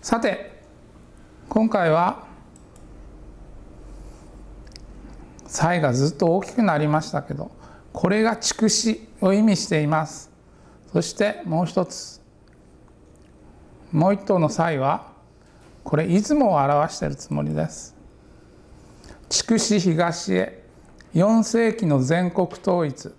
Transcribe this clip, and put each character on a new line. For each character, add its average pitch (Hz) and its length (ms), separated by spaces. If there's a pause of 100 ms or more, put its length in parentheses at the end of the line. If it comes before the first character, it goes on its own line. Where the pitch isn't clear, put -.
さ 226 160
て、 - 440 (840)
今 220 220
回 180 220
は、 170 340 (3250)
サ 170 300
イ 170 60
が 135 120
ず 139 220
っ - 20
と 170 180
大 196 60
き - 140
く 240 80
な 180 120
り 151 120
ま 151 160
し - 80
た 147 100
け - 140
ど、 - 160 (420)
こ - 160
れ 214 140
が 226 120
筑 - 280
紫 214 440 (140)
を 190 100
意 208 120
味 214 120
し - 120
て 156 160
い - 20
ま 156 220
す。 - 240 (600)
そ 170 120
し - 100
て 208 320
も 165 160
う 180 60
一 175 180
つ、 - 340 (1700)
も 160 160
う 202 80
一 196 100
頭 190 140
の 151 100
サ 165 220
イ 143 80
は、 139 320 (720)
こ - 140
れ - 100
出 202 220
雲 285 220
を 175 40
表 143 380
し - 40
て - 80
い 76 40
る 69 60
つ - 160
も 73 120
り 76 100
で 78 160
す。 - 260 (1300)
筑 - 240
紫 208 260
東 170 540
へ、 - 300 (500)
四 214 300
世 226 320
紀 226 100
の 143 140
全 165 320
国 180 160
統 175 400
一 - 300